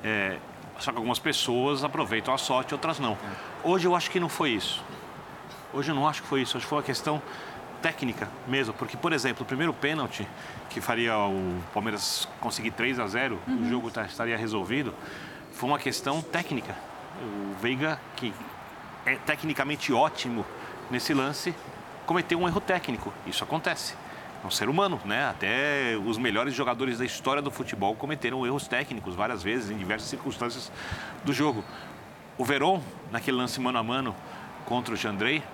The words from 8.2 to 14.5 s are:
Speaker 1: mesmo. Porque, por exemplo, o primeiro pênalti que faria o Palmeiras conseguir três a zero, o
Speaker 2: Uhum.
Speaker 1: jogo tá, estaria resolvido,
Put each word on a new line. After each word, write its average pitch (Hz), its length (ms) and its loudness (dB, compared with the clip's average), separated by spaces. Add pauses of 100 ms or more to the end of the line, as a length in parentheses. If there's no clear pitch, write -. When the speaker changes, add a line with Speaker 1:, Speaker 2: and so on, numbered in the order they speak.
Speaker 1:
mesmo. 123 260 2
Porque, 110 240 -4
por 165 160 2
exemplo, 127 300 2
o - 20 -4
primeiro 151 280 2
pênalti 143 540 -2 (420)
que 117 120 -6
faria 117 360 4
o 95 440 2 (120)
Palmeiras 104 540 0 (140)
conseguir 113 300 0
três 123 280 0
a 113 80 2
zero, 113 400 0
o 127 40 0
Speaker 2:
Uhum. 120 180 2
Speaker 1:
jogo 117 220 0
tá, 113 120 -2
estaria 113 340 0
resolvido, 110 560 0 (600)